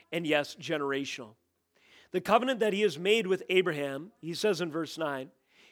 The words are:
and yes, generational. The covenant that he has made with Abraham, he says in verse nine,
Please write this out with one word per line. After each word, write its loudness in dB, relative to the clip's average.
and -4
yes, 2
generational. -4
The -2
covenant 2
that 2
he 0
has 2
made 4
with 0
Abraham, 0
he -8
says 0
in -4
verse -6
nine, -4